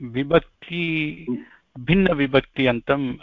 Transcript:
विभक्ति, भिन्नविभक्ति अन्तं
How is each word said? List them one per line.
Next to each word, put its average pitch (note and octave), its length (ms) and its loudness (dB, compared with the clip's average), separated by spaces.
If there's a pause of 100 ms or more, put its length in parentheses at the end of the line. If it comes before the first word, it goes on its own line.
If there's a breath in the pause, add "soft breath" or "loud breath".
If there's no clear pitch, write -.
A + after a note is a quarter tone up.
विभक्ति, D#3+ 1200 -4 (540 loud breath)
भिन्नविभक्ति C#3+ 880 2
अन्तं B2+ 560 0